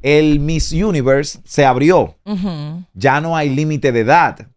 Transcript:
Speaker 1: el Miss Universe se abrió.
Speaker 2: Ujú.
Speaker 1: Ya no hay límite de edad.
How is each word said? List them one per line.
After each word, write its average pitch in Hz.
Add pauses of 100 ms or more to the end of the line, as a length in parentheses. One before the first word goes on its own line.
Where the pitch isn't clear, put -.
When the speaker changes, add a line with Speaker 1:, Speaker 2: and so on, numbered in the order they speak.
Speaker 1:
el 147
Miss 156
Universe 147
se 143
abrió. 135 (100)
Speaker 2:
Ujú. 180 (100)
Speaker 1:
Ya 135
no 165
hay 147
límite 147
de 117
edad. 139